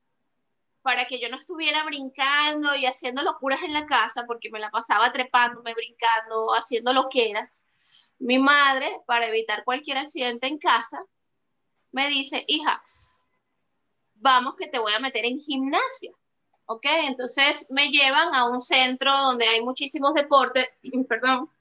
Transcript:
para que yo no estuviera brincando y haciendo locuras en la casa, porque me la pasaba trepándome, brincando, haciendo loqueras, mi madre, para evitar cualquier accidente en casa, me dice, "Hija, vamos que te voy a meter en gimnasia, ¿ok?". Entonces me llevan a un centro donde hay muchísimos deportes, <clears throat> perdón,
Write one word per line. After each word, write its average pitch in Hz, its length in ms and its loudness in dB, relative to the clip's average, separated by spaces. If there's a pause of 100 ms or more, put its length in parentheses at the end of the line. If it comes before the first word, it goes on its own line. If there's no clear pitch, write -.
(840)
para 247 240 0
que 254 120 -8
yo 240 120 -6
no 262 60 -10
estuviera 311 480 -4
brincando 294 920 0
y 269 80 -2
haciendo 254 380 -2
locuras 269 400 -2
en 311 100 -6
la 302 140 -4
casa, 240 400 0
porque 233 240 -10
me 214 100 -10
la 214 100 -8
pasaba 226 400 2
trepándome, 240 640 0
brincando, 226 800 -2
haciendo 233 380 0
loqueras, 262 720 0 (540)
mi 254 200 2
madre, 285 680 4
para 233 200 0
evitar 220 380 -4
cualquier 247 340 -4
accidente 254 480 -4
en 294 120 -6
casa, 339 440 0 (880)
me 269 160 -2
dice, 277 380 -4
"Hija, 302 360 -2 (1300)
vamos 254 400 4
que - 120 -8
te 262 100 -4
voy 214 140 0
a 220 80 2
meter 254 240 -4
en 254 160 -4
gimnasia, 302 720 -2 (540)
¿ok?". 226 180 -8 (240)
Entonces 262 640 0
me 277 180 2
llevan 285 460 2
a 247 160 2
un 247 100 -2
centro 262 560 2
donde 247 320 2
hay 226 140 2
muchísimos 277 500 -2
deportes, 262 540 2 (160)
<clears throat> 262 260 -4
perdón, 254 420 0 (100)